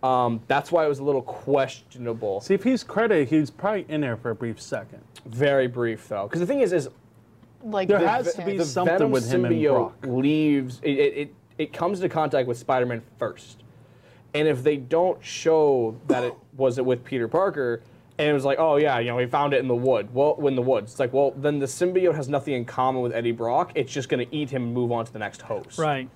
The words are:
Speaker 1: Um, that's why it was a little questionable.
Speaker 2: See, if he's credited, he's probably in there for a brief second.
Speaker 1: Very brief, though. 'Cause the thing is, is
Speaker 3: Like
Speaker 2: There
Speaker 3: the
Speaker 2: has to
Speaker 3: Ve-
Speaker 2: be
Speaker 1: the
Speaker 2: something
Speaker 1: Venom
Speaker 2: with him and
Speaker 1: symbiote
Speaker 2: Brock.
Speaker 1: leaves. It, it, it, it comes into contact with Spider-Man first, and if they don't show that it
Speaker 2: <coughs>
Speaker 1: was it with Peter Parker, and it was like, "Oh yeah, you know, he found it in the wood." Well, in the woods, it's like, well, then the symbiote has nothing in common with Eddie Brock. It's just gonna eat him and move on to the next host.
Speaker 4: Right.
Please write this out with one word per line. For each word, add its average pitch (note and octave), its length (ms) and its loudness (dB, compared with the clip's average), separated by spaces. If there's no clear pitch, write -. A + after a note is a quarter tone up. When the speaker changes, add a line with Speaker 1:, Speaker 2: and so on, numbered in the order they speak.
Speaker 1:
Um, B2 440 0
that's C#3 240 0
why E3 140 4
it D3+ 40 2
was C#3 100 -2
a C#3 40 -8
little C#3 180 0
questionable. A#2 1200 -4
Speaker 2:
See, - 120 0
if G3 100 0
he's B3+ 200 0
credited, G3 460 2
he's D#3 200 2
probably G3+ 400 -4
in D3+ 120 -4
there B2 160 -2
for A#2 140 -6
a A2 40 -4
brief A2+ 260 -8
second. - 400 -12
Speaker 1:
Very C3+ 420 2
brief, A#2 400 -4
though. G2+ 200 -4
'Cause E3 120 -4
the F3+ 60 0
thing C4+ 160 0
is, G3+ 120 2
is C#3 160 0
Speaker 3:
Like G#3 240 -4
Speaker 2:
There G3+ 120 4
Speaker 3:
the E3+ 80 2
Speaker 2:
has A3+ 280 0
to - 80 -10
Speaker 3:
Ve- F#3 100 -4
Speaker 2:
be G3 60 -4
Speaker 1:
the E3+ 60 0
Speaker 2:
something E3 300 0
Speaker 1:
Venom D3 160 2
Speaker 2:
with A#2+ 200 0
him B2 140 2
and A#2 100 2
Speaker 1:
symbiote C#3+ 200 4
Speaker 2:
Brock. A#2+ 200 0
Speaker 1:
leaves. C#3 760 2
It, D3+ 160 0
it, C#3+ 180 4
it, D3 160 -8
it D#3 160 -4
comes F3+ 280 -2
into F#3 120 -2
contact D3 340 0
with B2 100 -4
Spider-Man B2 440 -2
first, - 460 -10
and D3+ 120 2
if C3+ 160 0
they D3+ 140 2
don't D#3+ 480 0
show C#3 680 2
that B2 160 2
it B2 120 -4
Speaker 2:
<coughs> - 100 -20
Speaker 1:
was C3 220 0
it B2+ 80 0
with B2+ 180 0
Peter A#2+ 240 -4
Parker, D3 540 0
and D3+ 100 2
it D3+ 40 4
was C3+ 120 0
like, C3+ 140 2
"Oh D#3+ 180 4
yeah, C#3+ 220 4
you A#2+ 80 0
know, A#2+ 100 -2
he B2 80 2
found C#3+ 280 0
it C3+ 60 4
in C3 80 -2
the B2 80 2
wood." A#2+ 380 0
Well, C#3+ 220 4
in C3+ 80 2
the B2+ 60 0
woods, A#2 300 0
it's - 80 -20
like, B2+ 120 0
well, C3+ 240 2
then D3 220 0
the C#3 80 -4
symbiote F3+ 500 2
has C#3 140 -6
nothing C#3+ 240 -2
in B2 100 -2
common B2+ 380 0
with A#2+ 100 -2
Eddie A#2 200 0
Brock. A#2+ 420 0
It's C3+ 180 -2
just C3 160 -6
gonna B2+ 240 0
eat D3 200 -4
him C3 140 -4
and A#2 80 -4
move B2 180 0
on A#2 140 -2
to A2+ 60 -18
the A2 80 -12
next G2+ 220 -8
host. - 380 -10
Speaker 4:
Right. C#3+ 360 -2